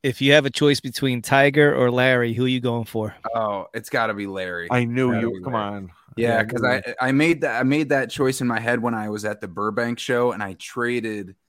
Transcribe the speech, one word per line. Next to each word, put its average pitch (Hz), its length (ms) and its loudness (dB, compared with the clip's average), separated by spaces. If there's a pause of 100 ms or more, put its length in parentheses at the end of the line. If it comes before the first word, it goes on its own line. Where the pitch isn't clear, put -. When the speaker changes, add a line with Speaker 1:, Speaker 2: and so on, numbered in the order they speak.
Speaker 1:
if 131 200 -2
you 139 100 6
have 147 140 6
a 135 40 0
choice 143 300 2
between 127 420 -2
Tiger 143 520 6
or 123 160 4
Larry, 123 420 2
who 123 120 0
are 131 40 2
you 127 120 0
going 117 240 -2
for? 107 300 -6 (200)
Speaker 2:
Oh, 104 400 -4
it's 113 160 -10
gotta 113 240 0
be 101 120 -8
Larry. 90 440 -8
Speaker 3:
I 123 140 2
knew 123 280 0
Speaker 2:
Gotta 113 140 0
Speaker 3:
you. 117 80 -2
Speaker 2:
be 92 100 -12
Speaker 3:
Come 135 80 -4
Speaker 2:
Larry. 107 140 -2
Speaker 3:
on. 101 240 -10 (260)
Speaker 2:
Yeah, 117 240 2
Speaker 3:
I 107 40 2
Speaker 2:
'cause 117 180 -4
Speaker 3:
knew 127 60 2
Speaker 2:
I, 123 80 2
Speaker 3:
it. 120 240 -8
Speaker 2:
I 127 120 2
made 151 300 2
that, 123 180 -2
I - 20 2
made 143 280 2
that 135 200 0
choice 131 300 0
in 127 60 -2
my 113 140 0
head 117 200 0
when 117 140 -2
I 107 140 -4
was 104 160 -6
at 104 160 -4
the 101 80 -10
Burbank 107 500 -2
show, 123 340 0
and 101 100 -6
I 95 120 -8
traded 110 840 -6 (120)